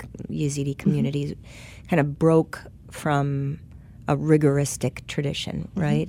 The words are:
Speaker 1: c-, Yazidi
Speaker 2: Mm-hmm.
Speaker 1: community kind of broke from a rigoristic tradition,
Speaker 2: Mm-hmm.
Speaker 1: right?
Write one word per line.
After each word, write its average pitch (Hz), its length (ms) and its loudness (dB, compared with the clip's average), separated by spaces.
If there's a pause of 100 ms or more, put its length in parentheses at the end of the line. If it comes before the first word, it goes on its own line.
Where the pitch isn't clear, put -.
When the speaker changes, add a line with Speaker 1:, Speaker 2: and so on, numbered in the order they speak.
Speaker 1:
c-, - 80 -16 (380)
Yazidi 143 240 -2
Speaker 2:
Mm-hmm. 135 80 -8
Speaker 1:
community 143 580 0 (540)
kind 170 100 4
of 143 180 0
broke 160 440 4 (280)
from 143 680 -2 (460)
a 143 100 2
rigoristic 143 920 2
tradition, - 640 -6
Speaker 2:
Mm-hmm. - 80 -4
Speaker 1:
right? 151 280 2